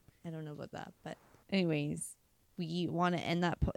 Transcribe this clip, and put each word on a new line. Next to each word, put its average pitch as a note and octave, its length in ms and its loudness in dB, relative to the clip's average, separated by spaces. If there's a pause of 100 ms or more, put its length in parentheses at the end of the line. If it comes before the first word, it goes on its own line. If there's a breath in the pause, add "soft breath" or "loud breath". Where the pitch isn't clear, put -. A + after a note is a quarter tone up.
(260)
I E3+ 40 -8
don't D#3+ 160 -8
know D3+ 80 -10
about C#3 180 -12
that, - 220 -12 (100)
but - 140 -10 (320)
anyways, D#3+ 640 2 (420)
we E3+ 320 0
wanna F3 280 2
end F3 260 0
that E3+ 160 2
po-, - 180 2